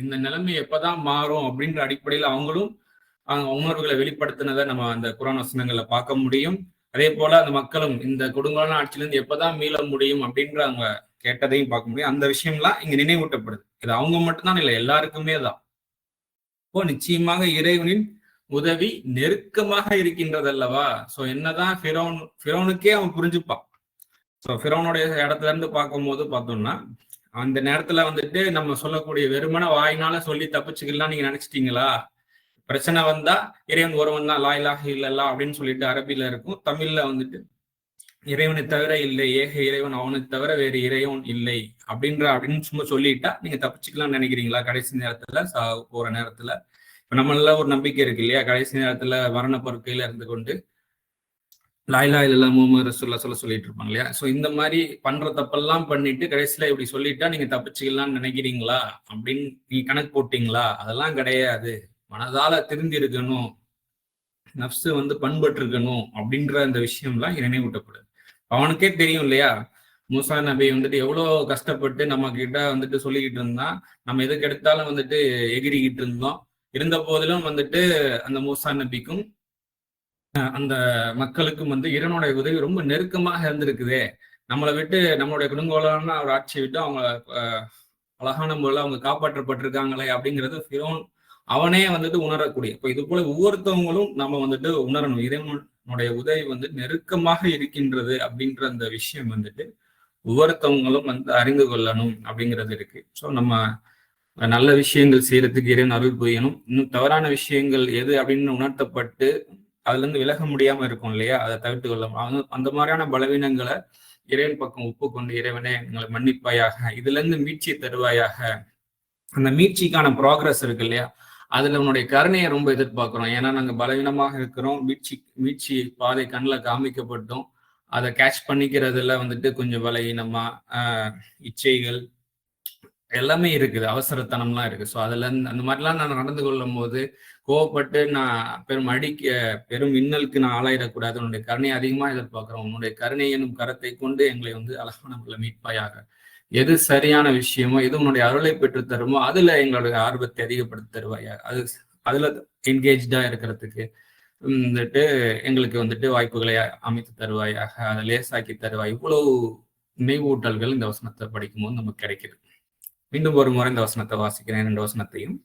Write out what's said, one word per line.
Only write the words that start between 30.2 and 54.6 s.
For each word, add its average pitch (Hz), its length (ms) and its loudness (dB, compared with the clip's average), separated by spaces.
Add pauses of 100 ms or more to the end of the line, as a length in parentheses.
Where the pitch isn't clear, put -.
தப்பிச்சுக்கலாம் 147 640 -4
நீங்க 143 220 -2
நினைச்சிட்டீங்களா? 131 720 -2 (640)
பிரச்சனை 160 360 2
வந்தா 156 640 2
இறைவன் 165 260 2
ஒருவன் 151 340 0
தான், 151 140 0
லா 139 140 2
இலாஹ 143 320 -2
இல்லல்லா 139 500 -2
அப்படின்னு 143 140 -4
சொல்லிட்டு 135 360 -4
அரபில 135 400 -2
இருக்கும். 120 380 -8
தமிழ்ல 156 380 -2
வந்துட்டு 131 400 -4 (840)
இறைவனை 151 420 0
தவிர 151 340 2
இல்லை, 135 340 0
ஏக 143 280 0
இறைவன் 139 300 0
அவனை 131 340 -4
தவிர 143 280 -2
வேறு 131 280 0
இறைவன் 131 420 -2
இல்லை 117 500 -4 (120)
அப்படின்ற, 143 380 -2
அப்படின்னு 139 360 0
சும்மா 147 240 -6
சொல்லிட்டா 139 560 0
நீங்க 135 260 -6
தப்பிச்சுக்கலாம்னு 139 540 -4
நினைக்கிறீங்களா? 123 440 -2
கடைசி 127 340 -4
நேரத்துல, 127 540 -4
சா-, 113 300 -2
போற 117 280 -6
நேரத்துல. 117 520 -8 (400)
இப்ப - 140 -2
நம்மள 147 400 6
ஒரு 147 120 0
நம்பிக்கை 139 360 2
இருக்கு 117 180 -2
இல்லையா? 127 200 2
கடைசி 127 360 0
நேரத்துல 127 540 0
மரண 131 240 0
படுக்கையில 123 380 -6
இருந்து 117 320 -6
கொண்டு 117 400 -8 (1160)
லா 131 160 2
இலாஹ 143 260 6
இல்லல்லா 131 240 6
முஹம்மது 127 380 6
ரசூலுல்லாஹ் 120 280 -4
சொல்ல 120 200 -8
சொல்லிட்டு 110 320 -6
இருப்பாங்க 110 160 -12
இல்லையா? 120 280 -4
So, 139 160 -4
இந்த 147 220 0
மாதிரி 156 460 0